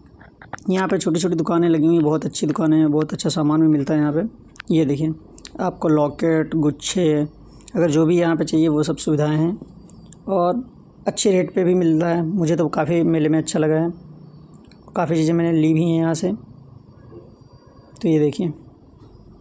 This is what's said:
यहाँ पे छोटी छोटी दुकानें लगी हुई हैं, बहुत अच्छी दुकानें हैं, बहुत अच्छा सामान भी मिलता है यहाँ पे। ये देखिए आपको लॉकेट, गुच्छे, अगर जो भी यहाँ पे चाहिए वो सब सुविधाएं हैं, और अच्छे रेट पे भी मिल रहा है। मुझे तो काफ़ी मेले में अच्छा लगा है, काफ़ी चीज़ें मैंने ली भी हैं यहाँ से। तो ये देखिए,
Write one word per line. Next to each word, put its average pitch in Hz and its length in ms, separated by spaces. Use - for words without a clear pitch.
यहाँ 185 180
पे 190 100
छोटी 165 220
छोटी 170 160
दुकानें 170 340
लगी 160 160
हुई 170 100
हैं, 165 80
बहुत 151 220
अच्छी - 220
दुकानें 156 300
हैं, 156 140
बहुत 151 220
अच्छा 165 160
सामान 151 320
भी 160 60
मिलता 151 260
है 151 60
यहाँ 147 140
पे। - 640
ये 160 100
देखिए 147 280
आपको 180 280
लॉकेट, 156 680
गुच्छे, 151 500
अगर 165 160
जो 156 140
भी 175 140
यहाँ 165 160
पे 165 80
चाहिए 160 240
वो 151 160
सब 165 140
सुविधाएं 151 400
हैं, 170 200
और 190 360
अच्छे 202 240
रेट 185 240
पे 190 80
भी 180 100
मिल 165 280
रहा 170 80
है। 170 140
मुझे 165 320
तो 156 120
काफ़ी 170 360
मेले 160 260
में 156 100
अच्छा 160 200
लगा 156 160
है, 165 160
काफ़ी 170 200
चीज़ें 160 180
मैंने 170 180
ली 160 220
भी 165 160
हैं 165 80
यहाँ 165 160
से। 180 180
तो 196 60
ये 156 120
देखिए, 151 340